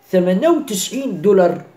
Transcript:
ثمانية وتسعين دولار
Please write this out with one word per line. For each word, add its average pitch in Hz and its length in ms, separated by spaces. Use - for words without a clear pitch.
ثمانية 185 380
وتسعين 220 720
دولار 175 400